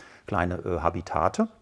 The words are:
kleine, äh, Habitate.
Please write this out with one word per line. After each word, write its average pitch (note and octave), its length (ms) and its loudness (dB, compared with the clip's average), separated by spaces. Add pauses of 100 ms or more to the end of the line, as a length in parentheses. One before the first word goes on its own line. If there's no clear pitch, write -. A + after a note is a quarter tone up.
(260)
kleine, F2+ 300 0
äh, F2 260 -4
Habitate. E2+ 640 0 (140)